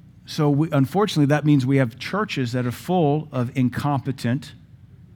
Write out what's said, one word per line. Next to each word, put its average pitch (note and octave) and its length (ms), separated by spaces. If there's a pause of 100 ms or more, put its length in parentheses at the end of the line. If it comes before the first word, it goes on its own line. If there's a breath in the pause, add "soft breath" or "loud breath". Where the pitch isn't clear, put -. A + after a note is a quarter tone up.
(280)
So D3 240
we, D#3 200
unfortunately, D3+ 560
that D3 180
means C#3+ 200
we C#3 120
have B2 200
churches E3+ 540
that B2 160
are A#2+ 40
full D#3 600
of B2+ 240
incompetent B2+ 960 (640)